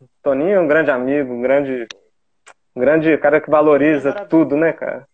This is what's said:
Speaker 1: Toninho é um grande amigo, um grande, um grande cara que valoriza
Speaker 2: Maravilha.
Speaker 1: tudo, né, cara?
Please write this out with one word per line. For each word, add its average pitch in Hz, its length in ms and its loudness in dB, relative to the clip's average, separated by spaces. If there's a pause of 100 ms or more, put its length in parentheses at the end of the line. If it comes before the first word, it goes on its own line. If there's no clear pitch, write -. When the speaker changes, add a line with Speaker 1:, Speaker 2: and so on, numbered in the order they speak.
(220)
Speaker 1:
Toninho 147 340 0
é 185 40 2
um 165 80 0
grande 151 220 2
amigo, 131 420 -2
um 120 80 -8
grande, 131 460 -2 (880)
um 123 40 -6
grande 151 360 2
cara 147 240 0
que - 80 -8
valoriza 147 640 2
Speaker 2:
Maravilha. 196 180 -8
Speaker 1:
tudo, 147 280 2
né, 160 180 0
cara? - 400 -10